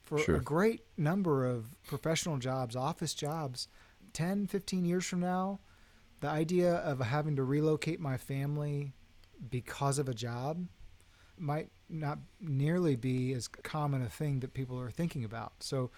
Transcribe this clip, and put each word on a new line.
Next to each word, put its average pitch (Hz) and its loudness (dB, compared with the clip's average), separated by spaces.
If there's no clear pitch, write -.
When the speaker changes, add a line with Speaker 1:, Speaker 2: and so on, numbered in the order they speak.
Speaker 1:
for 151 0
Speaker 2:
Sure. 151 4
Speaker 1:
a 139 4
great 175 2
number 156 4
of 123 -2
professional 156 -2
jobs, 127 -2
office 147 -2
jobs, 147 -4
ten, 196 0
fifteen 185 0
years 175 2
from 180 -2
now, 185 0
the 143 -2
idea 170 4
of 147 0
having 147 2
to 135 2
relocate 151 2
my 139 -2
family 143 -2
because 131 0
of 143 0
a 131 -2
job 123 -4
might 156 -2
not 151 -4
nearly 156 4
be 127 0
as 123 -4
common 143 -2
a 117 -2
thing 143 -2
that 127 -6
people 127 -4
are 123 -6
thinking 165 -2
about. 110 -8
So 131 0